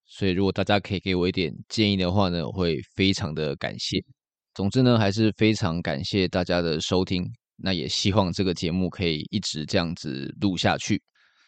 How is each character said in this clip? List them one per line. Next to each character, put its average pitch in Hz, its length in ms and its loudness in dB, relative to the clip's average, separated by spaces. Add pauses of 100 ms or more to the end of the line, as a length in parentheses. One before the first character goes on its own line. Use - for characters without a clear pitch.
所 - 220 -4
以 - 20 4
如 90 140 2
果 92 80 4
大 101 100 -2
家 104 160 2
可 98 160 -4
以 90 60 -4
给 98 120 -2
我 90 140 2
一 95 60 2
点 85 200 -2 (160)
建 107 220 2
议 98 60 2
的 90 160 0
话 98 160 2
呢， 85 180 -2
我 - 60 -8
会 85 260 0 (160)
非 98 180 4
常 80 220 -4
的 76 220 -2
感 52 220 -8
谢。 - 200 -4 (560)
总 95 160 0
之 131 100 2
呢， 123 160 6
还 104 140 4
是 107 260 2
非 110 160 4
常 87 300 -2
感 78 220 -4
谢 92 240 2
大 92 160 0
家 87 160 0
的 82 200 0
收 92 240 2
听， 92 200 -2 (320)
那 - 160 -4
也 85 160 -2
希 - 240 0
望 95 200 2
这 95 120 -2
个 90 100 0
节 85 160 -2
目 90 180 0
可 92 160 -4
以 78 260 -2
一 104 100 -2
直 78 260 -6
这 - 100 -4
样 85 200 0
子 69 440 -8
录 98 160 2
下 82 220 0
去。 - 240 -2 (460)